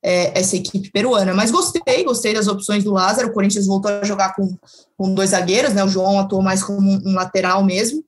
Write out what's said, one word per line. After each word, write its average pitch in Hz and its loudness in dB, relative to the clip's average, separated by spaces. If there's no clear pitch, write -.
é, 180 0
essa 190 0
equipe 190 -4
peruana. 202 0
Mas 214 2
gostei, 339 0
gostei 233 -2
das 214 0
opções 208 -2
do 208 0
Lázaro. 208 0
O 226 -6
Corinthians 202 2
voltou 196 0
a 202 -4
jogar 196 -2
com, 190 -2
com 190 -2
dois 190 0
zagueiros, 196 0
né? 196 2
O 190 2
João 190 0
atuou 196 0
mais 190 0
como 202 -6
um, 196 2
um 190 0
lateral 185 0
mesmo. 226 0